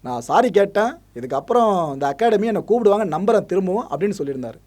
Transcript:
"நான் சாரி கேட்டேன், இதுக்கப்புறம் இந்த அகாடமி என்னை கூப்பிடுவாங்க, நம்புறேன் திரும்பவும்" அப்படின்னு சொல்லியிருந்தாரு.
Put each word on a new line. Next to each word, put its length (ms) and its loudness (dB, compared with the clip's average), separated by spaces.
"நான் 180 -8
சாரி 300 2
கேட்டேன், 440 0
இதுக்கப்புறம் 760 0
இந்த 140 -2
அகாடமி 380 2
என்னை 220 -2
கூப்பிடுவாங்க, 380 2
நம்புறேன் 400 0
திரும்பவும்" 440 -2
அப்படின்னு 280 -2
சொல்லியிருந்தாரு. 360 -8